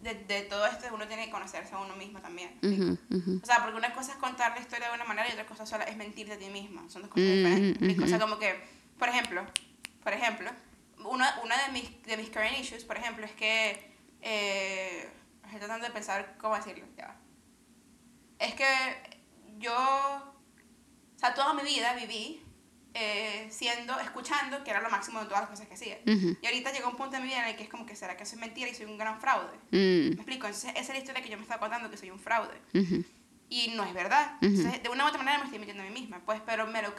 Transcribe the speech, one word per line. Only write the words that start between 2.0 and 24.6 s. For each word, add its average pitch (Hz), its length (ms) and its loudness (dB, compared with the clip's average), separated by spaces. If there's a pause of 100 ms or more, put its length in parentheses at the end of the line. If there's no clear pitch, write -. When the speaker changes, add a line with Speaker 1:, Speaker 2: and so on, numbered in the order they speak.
Speaker 1:
también, 175 420 -12
¿me 190 140 4
explico? 180 240 2 (100)
Speaker 2:
Ujú, 190 80 2 (140)
ujú. 190 100 0
Speaker 1:
O - 40 -14
sea, 240 180 6
porque 220 140 -4
una 240 160 -2
cosa 254 180 -8
es 269 60 -10
contar 247 360 0
la 240 60 -8
historia 240 300 -6
de 233 60 -4
una 240 100 -4
manera 226 240 -2
y - 20 -2
otra 220 140 -6
cosa 220 200 -12
sola 220 200 -4
es 220 100 -8
mentirte 208 380 -10
a 202 40 -12
ti 196 120 -12
misma. 196 400 -10
Son 185 140 -14
dos 208 80 -14
cosas 180 140 6
Speaker 2:
Mm, 190 120 8
Speaker 1:
diferentes, 190 440 8
¿me 180 60 6
explico? 180 160 4
O 143 60 6
sea, 196 80 6
Speaker 2:
ujú. 214 100 4
Speaker 1:
como 214 100 0
que, 202 240 0 (380)
por 247 80 2
ejemplo, 208 380 0 (580)
por 208 80 0
ejemplo, 214 400 -2 (540)
una, 254 360 2
una 226 140 0 (120)
de 269 40 -4
mis, 247 320 -8
de 220 140 -4
mis 220 100 -6
current 226 320 -2
issues, 233 240 -8
por 208 140 -6
ejemplo, 226 280 -6
es 214 60 -10
que, 220 600 0 (280)
eh, 196 880 -2 (360)
estoy 208 140 -14
tratando 226 280 -6
de 233 60 -8
pensar 202 440 -4
cómo 220 200 0
decirlo, 208 280 -10 (120)
ya - 100 -12
va. - 80 -16 (1200)
Es - 160 -2
que 277 100 2 (920)
yo, 233 140 -4
o 277 1500 -2
sea, 247 140 4
toda 285 200 4
mi 285 100 0
vida 247 300 2
viví, 233 480 -6 (520)
eh, 214 560 -2
siendo, 240 500 -2
escuchando 269 640 -4